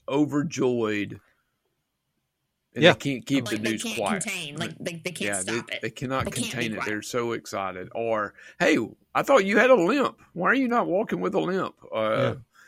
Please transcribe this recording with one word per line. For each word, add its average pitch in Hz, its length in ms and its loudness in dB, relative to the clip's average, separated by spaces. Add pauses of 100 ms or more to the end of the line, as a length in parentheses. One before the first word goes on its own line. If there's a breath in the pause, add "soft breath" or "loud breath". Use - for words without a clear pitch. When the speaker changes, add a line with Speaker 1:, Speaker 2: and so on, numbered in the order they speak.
Speaker 1:
overjoyed 123 1120 0 (1500)
and 139 100 2
Speaker 2:
Yeah. 170 80 10
Speaker 1:
they - 60 0
can't 135 280 -4
keep 135 200 0
Speaker 3:
Like, 110 100 -2
Speaker 1:
the 107 60 -4
Speaker 3:
they 113 100 2
Speaker 1:
news 110 100 -4
Speaker 3:
can't 226 140 -6
Speaker 1:
quiet. 92 260 0
Speaker 3:
contain, 165 340 -6
like, 165 220 -6
they, 175 140 -8 (120)
they 180 60 -4
can't 160 100 -12
Speaker 1:
Yeah, 101 220 -2
they, 113 160 -4
Speaker 3:
stop 113 140 -8
it. 107 100 -8
Speaker 1:
they 113 80 -6
cannot 131 360 -4
Speaker 3:
They 120 40 -4
can't - 60 -10
be 123 140 -2
Speaker 1:
contain 117 220 -4
it. 104 40 -6
Speaker 3:
quiet. - 120 -6
Speaker 1:
They're 104 140 -4
so 117 300 -4
excited. 98 600 -6
Or, 110 400 -2 (260 loud breath)
"Hey, 185 180 2 (360)
I 147 80 2
thought 233 240 6
you 202 120 2
had 262 120 6
a 262 40 10
limp. 220 460 2 (140)
Why 175 160 0
are 220 40 4
you 262 140 2
not 233 180 0
walking 180 340 0
with 180 140 -2
a 180 60 2
limp? 170 340 -2 (180)
Uh, 110 60 -2
Speaker 2:
Yeah. 110 360 2 (340 soft breath)